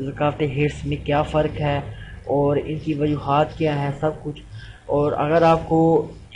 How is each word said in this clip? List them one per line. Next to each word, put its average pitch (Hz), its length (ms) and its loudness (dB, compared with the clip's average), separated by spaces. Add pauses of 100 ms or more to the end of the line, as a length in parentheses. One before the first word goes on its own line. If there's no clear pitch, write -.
ज़कावत 143 400 -2
हिर्स 147 460 0
में 143 180 -4
क्या 143 180 2
फ़र्क 151 280 0
है 143 320 -2 (480)
और 143 280 2
इनकी 151 360 -4
वजूहात 147 640 0
क्या 156 160 0
हैं, 143 240 -2
सब 156 240 -2
कुछ। 147 180 -8 (500)
और 143 220 2
अगर 156 300 2
आपको 165 680 4 (260)